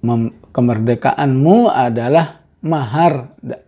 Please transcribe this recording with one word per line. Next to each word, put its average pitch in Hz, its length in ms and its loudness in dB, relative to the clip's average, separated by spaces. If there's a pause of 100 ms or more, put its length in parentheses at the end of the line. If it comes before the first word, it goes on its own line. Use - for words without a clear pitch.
mem-, 117 480 -2
kemerdekaanmu 131 1200 2
adalah 127 800 -2 (160)
mahar 147 800 -2
da-, 123 220 -10